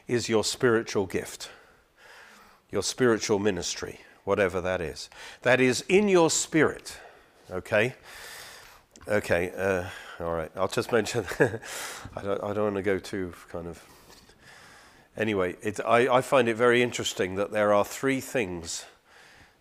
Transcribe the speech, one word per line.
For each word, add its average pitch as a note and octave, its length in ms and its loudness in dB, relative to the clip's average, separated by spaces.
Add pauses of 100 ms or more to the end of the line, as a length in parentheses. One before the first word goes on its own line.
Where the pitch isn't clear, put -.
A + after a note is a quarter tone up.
is A#2+ 200 -2
your A2 140 4
spiritual A2+ 640 0
gift, - 440 -8 (1200)
your G2 120 -2
spiritual A2+ 560 2
ministry, G2 600 -4 (240)
whatever F#2+ 360 2
that F2+ 200 -2
is. D2 280 -8 (340)
That B2+ 180 6
is B2+ 280 4
in G3+ 200 4
your E3+ 220 6
spirit, - 680 0 (520)
okay? G#2+ 440 0 (1120)
Okay, F#2 500 0
uh, F#2 280 0 (400)
all E2+ 80 -4
right, D#2+ 240 -4
I'll F#2+ 120 -2
just - 220 -4
mention, A2+ 420 0
<laughs> - 60 -10 (800)
I - 60 -10
don't, G2 200 -4
I G#2 120 -6
don't G#2 100 -2
wanna G2 180 -2
go G2 160 0
too F2+ 360 -8 (160)
kind E2+ 180 -10
of, E2 120 -14 (1400)
anyway, G2 460 0
it, G#2 220 -4
I, A#2+ 320 4
I C3 60 6
find B2+ 260 4
it A2+ 80 0
very A#2+ 260 6
interesting A2 540 -2
that G2+ 160 -2
there G#2 200 4
are G2+ 120 4
three C3+ 360 -2
things F2+ 640 -6 (760)